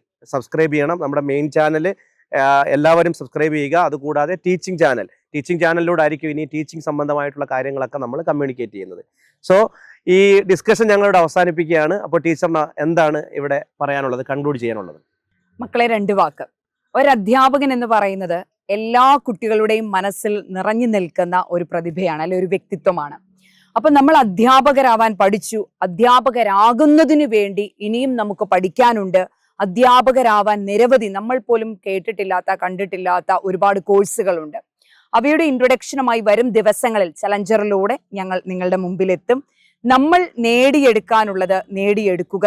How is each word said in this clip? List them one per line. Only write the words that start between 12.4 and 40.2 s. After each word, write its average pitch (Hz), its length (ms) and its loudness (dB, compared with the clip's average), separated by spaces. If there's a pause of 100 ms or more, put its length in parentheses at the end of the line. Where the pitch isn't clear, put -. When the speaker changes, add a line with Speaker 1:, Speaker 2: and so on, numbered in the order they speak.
Speaker 1:
എന്താണ് 160 340 0 (200)
ഇവിടെ 143 220 -4 (200)
പറയാനുള്ളത്, 135 480 -4
കൺക്ലൂഡ് 143 320 -4
ചെയ്യാനുള്ളത്? 104 380 -8 (640)
Speaker 2:
മക്കളെ, 240 320 -2
രണ്ട് 202 240 -2
വാക്ക്. 151 260 -2 (520)
ഒരു 277 180 4
അധ്യാപകൻ 262 640 2
എന്ന് 240 180 -4
പറയുന്നത് 190 440 -2 (360)
എല്ലാ 233 300 2 (200)
കുട്ടികളുടെയും 220 600 -2 (100)
മനസ്സിൽ 196 380 -4 (220)
നിറഞ്ഞു 220 380 -2
നിൽക്കുന്ന 180 420 -2 (200)
ഒരു 170 160 -2
പ്രതിഭയാണ്, 170 520 -4
അല്ലെ, 185 180 -4
ഒരു 185 120 -2
വ്യക്തിത്വമാണ്. 165 640 -4 (600)
അപ്പൊ 220 200 2
നമ്മൾ 311 260 6
അധ്യാപകരാവാൻ 240 880 4 (100)
പഠിച്ചു, 208 380 0 (260)
അധ്യാപകരാകുന്നതിനു 247 1500 4
വേണ്ടി 202 300 0 (220)
ഇനിയും 247 240 -2 (100)
നമുക്ക് 208 320 -6
പഠിക്കാനുണ്ട്. 185 680 0 (440)
അധ്യാപകരാവാൻ 233 920 2 (120)
നിരവധി, 226 480 2
നമ്മൾ 233 200 -4 (100)
പോലും 226 220 0 (160)
കേട്ടിട്ടില്ലാത്ത, 190 640 -4 (140)
കണ്ടിട്ടില്ലാത്ത 185 840 -4
ഒരുപാട് 196 320 0 (100)
കോഴ്സുകളുണ്ട്. 180 720 0 (580)
അവയുടെ 302 340 2
ഇൻട്രൊഡക്ഷനുമായി 254 800 0
വരും 226 180 2 (120)
ദിവസങ്ങളിൽ 208 500 0 (120)
ചലഞ്ചറിലൂടെ 208 760 0 (220)
ഞങ്ങൾ 185 180 -4 (140)
നിങ്ങളുടെ 185 340 -2
മുമ്പിലെത്തും. 185 540 -2 (540)
നമ്മൾ 311 280 4 (240)